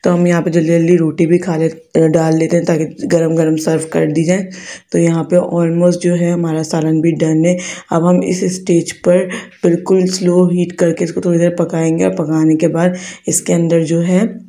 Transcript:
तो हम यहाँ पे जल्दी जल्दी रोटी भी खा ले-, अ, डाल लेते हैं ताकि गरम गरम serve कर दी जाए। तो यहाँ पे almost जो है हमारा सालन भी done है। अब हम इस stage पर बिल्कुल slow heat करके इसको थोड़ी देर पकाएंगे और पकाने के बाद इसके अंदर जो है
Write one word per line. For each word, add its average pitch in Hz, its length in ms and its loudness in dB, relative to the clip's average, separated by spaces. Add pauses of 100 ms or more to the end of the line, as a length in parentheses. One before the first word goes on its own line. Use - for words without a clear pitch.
तो 185 60 2
हम 175 160 2
यहाँ 170 160 2
पे 170 80 -2
जल्दी 160 180 0
जल्दी 170 280 4
रोटी 160 300 0
भी 170 120 2
खा 170 180 -4
ले-, 160 400 -4
अ, 160 40 4
डाल 160 360 2
लेते 160 200 0
हैं 170 80 0
ताकि 160 200 0
गरम 165 500 -2
गरम 160 220 2
serve 156 360 -2
कर 160 140 0
दी 156 180 0
जाए। 185 240 -2 (440)
तो 170 60 0
यहाँ 165 360 0
पे - 20 4
almost 175 640 2
जो 175 140 0
है 170 160 0
हमारा 165 320 -2
सालन 160 380 0
भी 165 120 2
done 160 320 0
है। 180 140 2 (340)
अब 165 120 2
हम 180 200 4
इस 185 200 -2
stage 180 480 -2
पर 180 340 0 (380)
बिल्कुल 180 400 2
slow 180 420 2
heat 175 260 0
करके 170 320 0
इसको - 160 -6
थोड़ी 175 180 0
देर 175 120 2
पकाएंगे 165 540 -2
और 185 60 2
पकाने 156 460 0
के 165 120 0
बाद 175 280 0 (320)
इसके - 240 -2
अंदर 170 300 2
जो 165 180 0
है 185 480 0